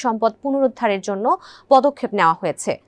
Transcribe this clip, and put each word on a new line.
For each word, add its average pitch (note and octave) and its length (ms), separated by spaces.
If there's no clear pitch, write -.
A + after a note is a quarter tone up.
সম্পদ A3+ 300
পুনরুদ্ধারের B3 680
জন্য G3+ 180
পদক্ষেপ C4 460
নেওয়া E3 240
হয়েছে। E3 320